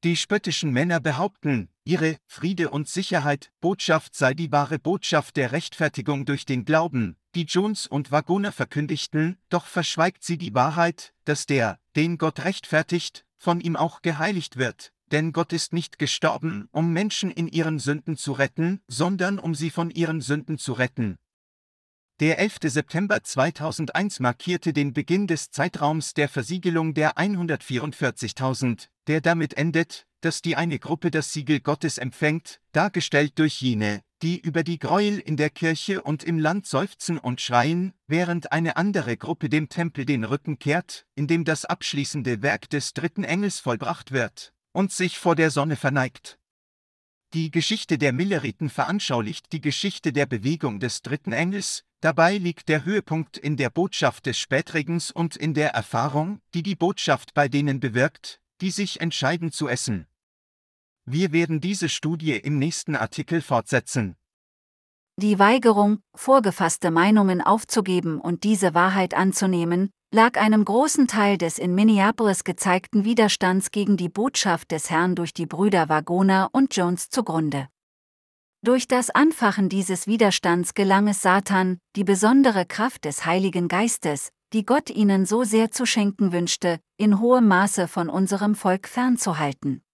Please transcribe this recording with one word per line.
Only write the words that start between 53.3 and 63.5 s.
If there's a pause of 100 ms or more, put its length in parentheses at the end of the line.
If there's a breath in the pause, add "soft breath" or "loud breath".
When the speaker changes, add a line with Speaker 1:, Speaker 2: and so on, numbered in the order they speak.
Speaker 1:
in
der
Botschaft
des
Spätregens
und
in
der
Erfahrung, (140)
die
die
Botschaft
bei
denen
bewirkt, (200)
die
sich
entscheiden
zu
essen. (1000)
Wir
werden
diese
Studie
im
nächsten
Artikel
fortsetzen. (1040)